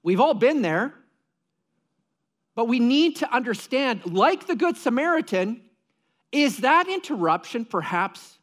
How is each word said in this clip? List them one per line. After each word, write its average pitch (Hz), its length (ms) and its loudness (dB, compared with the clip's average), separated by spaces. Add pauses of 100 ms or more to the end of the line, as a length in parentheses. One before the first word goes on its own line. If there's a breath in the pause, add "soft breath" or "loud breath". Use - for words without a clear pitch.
We've 190 180 2
all 294 120 4
been 254 280 2
there. 180 320 -2 (1600)
But 233 120 -2
we 247 120 0
need 294 380 2
to - 160 -4
understand, 247 720 -2
like 196 420 0
the 349 80 -2
Good 339 200 0
Samaritan, 247 840 -2 (720)
is 285 260 0
that 320 320 2
interruption 233 760 -2
perhaps 180 800 -6